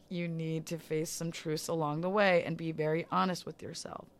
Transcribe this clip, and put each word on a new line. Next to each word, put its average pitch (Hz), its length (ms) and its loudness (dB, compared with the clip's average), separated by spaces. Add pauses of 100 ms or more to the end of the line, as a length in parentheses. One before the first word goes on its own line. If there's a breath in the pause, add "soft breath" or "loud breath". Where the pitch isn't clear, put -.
(100)
you 175 180 -2
need 160 400 -2
to 170 100 -4
face 156 320 -2
some 165 220 -4
truths 156 360 -4
along 160 340 0
the 180 80 0
way 190 360 6
and 165 120 -2
be 165 140 -4
very 160 400 0
honest 180 340 2
with - 160 -12
yourself. - 460 -10 (120)